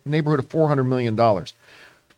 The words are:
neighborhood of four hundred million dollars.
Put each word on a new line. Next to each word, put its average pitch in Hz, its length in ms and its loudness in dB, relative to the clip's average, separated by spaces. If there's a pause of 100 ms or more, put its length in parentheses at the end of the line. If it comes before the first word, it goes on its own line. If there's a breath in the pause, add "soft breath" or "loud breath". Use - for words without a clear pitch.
neighborhood 151 360 -2
of 123 80 -8
four 156 180 0
hundred 139 180 0
million 123 300 -2
dollars. 107 380 0 (640 soft breath)